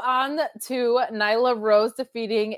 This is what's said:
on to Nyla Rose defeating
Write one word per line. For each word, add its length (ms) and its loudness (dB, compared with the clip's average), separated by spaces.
on 380 0
to 360 0
Nyla 480 2
Rose 340 4
defeating 640 -4